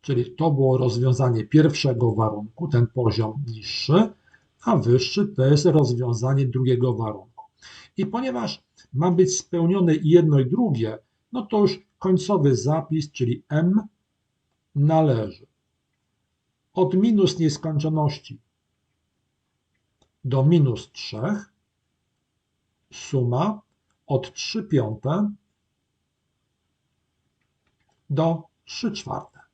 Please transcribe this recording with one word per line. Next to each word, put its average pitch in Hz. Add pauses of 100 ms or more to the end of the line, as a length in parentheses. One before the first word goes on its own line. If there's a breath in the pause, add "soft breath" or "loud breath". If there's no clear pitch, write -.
Czyli 120
to 160
było 135
rozwiązanie 123
pierwszego 127
warunku, 107
ten 120
poziom 113
niższy, 139 (520 soft breath)
a 226
wyższy 127
to 131
jest 147
rozwiązanie 127
drugiego 123
warunku. 110 (520 loud breath)
I 196
ponieważ 240 (320 soft breath)
ma 160
być 180
spełnione 170
i 156
jedno, 156
i 127
drugie, 123 (340)
no 240
to 220
już - (120)
końcowy 175
zapis, 156
czyli 120
M 175 (960)
należy 143 (1300)
od 180
minus 202
nieskończoności 156 (1900)
do 131
minus 143
trzech, 143 (1400)
suma 139 (460)
od -
trzy -
piąte 143 (2750)
do 160 (220)
trzy -
czwarte. - (140)